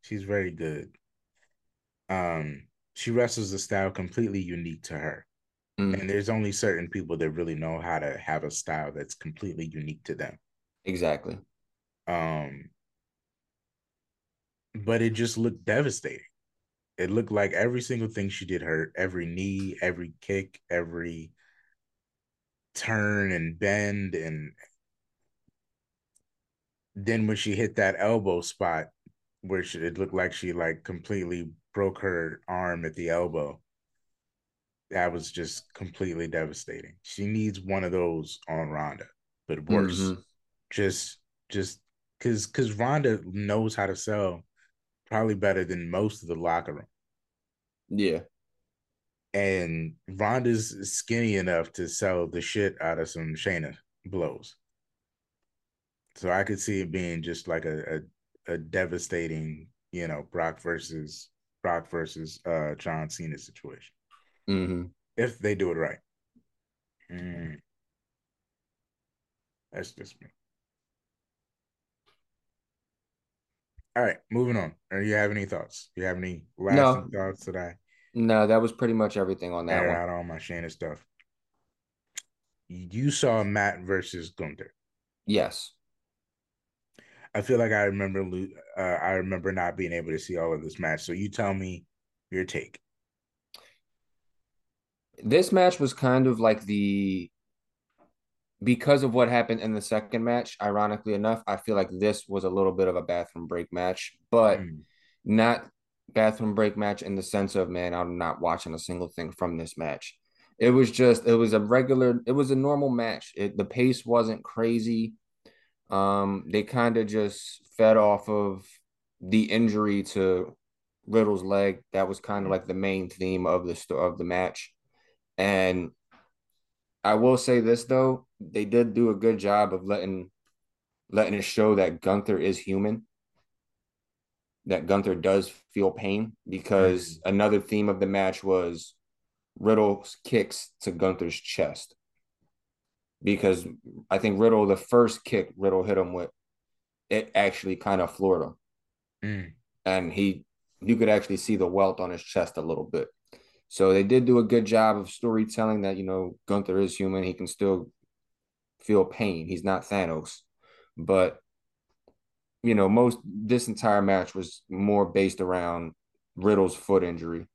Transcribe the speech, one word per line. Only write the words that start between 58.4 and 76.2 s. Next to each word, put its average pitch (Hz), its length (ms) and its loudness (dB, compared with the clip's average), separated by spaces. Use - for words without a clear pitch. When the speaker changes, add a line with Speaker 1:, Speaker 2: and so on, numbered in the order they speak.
Speaker 1:
a, 85 60 -4
a 85 40 -6
devastating, 80 1120 -6
you 85 160 -6
know, 73 240 -8
Brock 82 280 -4
versus, 80 680 -8
Brock 85 280 -2
versus, 80 560 -8
uh, 78 280 -2
John 80 360 -6
Cena 80 280 -10
situation. - 540 -20
Speaker 2:
Mm-hmm. 90 360 -2
Speaker 1:
If 117 220 -2
they 104 160 0
do 92 160 -2
it 82 40 -2
right. 80 240 -4
Mm. 85 480 -10
That's 95 200 -12
just - 280 -20
me. - 80 -20
All 120 100 2
right, 95 120 0
moving 120 260 0
on. 82 180 -4
Or 95 120 -4
you 107 120 0
have 104 160 2
any 104 140 -4
thoughts? - 520 -10
You 90 80 -6
have 92 120 -2
any 90 280 -8